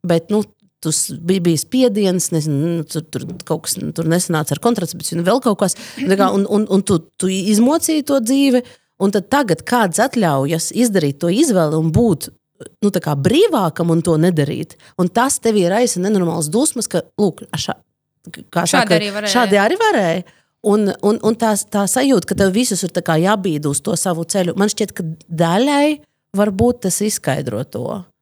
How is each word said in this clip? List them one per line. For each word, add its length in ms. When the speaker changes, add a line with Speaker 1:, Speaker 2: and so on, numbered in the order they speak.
Speaker 1:
bet, 260
nu, 120
tu 80
s-, 240
bij-, 260
bija 220
spiediens, 680
nezinu, 420
nu, 120
tur, 220
tur 180
kaut 260
kas, 140
nu, 160
tur 160
nesanāca 420
ar 80
kontracepciju, 600
nu, 40
vēl 160
kaut 200
kas. 160
Tā 260
kā, 120
un, 140
un, 220
un 160
tu, 160
tu 180
izmocīji 760
to 140
dzīvi, 420
un 140
tad 160
tagad 320
kāds 400
atļaujas 720
izdarīt 480
to 80
izvēli 480
un 120
būt, 380
nu, 140
tā 100
kā 140
brīvākam 800
un 80
to 160
nedarīt. 560
Un 160
tas 320
tevī 260
raisa 360
nenormāls 480
dusmas, 400
ka, 220
lūk, 360
šā-, 300
kā 220
Speaker 2:
Šādi 80
Speaker 1:
saka, 240
Speaker 2:
arī 160
varēja. 180
Speaker 1:
šādi 300
arī 180
varēja. 420
Un, 200
un, 200
un 160
tā, 300
tā 260
sajūta, 380
ka 100
tev 160
visus 280
ir 120
tā 80
kā 160
jābīda 480
uz 160
to 160
savu 240
ceļu. 320
Man 160
šķiet, 240
ka 80
daļai 760
varbūt 520
tas 160
izskaidro 640
to. 220